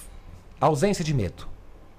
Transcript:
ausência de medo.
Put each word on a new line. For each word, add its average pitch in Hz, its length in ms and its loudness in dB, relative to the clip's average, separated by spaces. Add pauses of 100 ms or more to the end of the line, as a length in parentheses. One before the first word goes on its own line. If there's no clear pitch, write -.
(600)
ausência 160 420 4
de 151 120 2
medo. 98 340 -2 (500)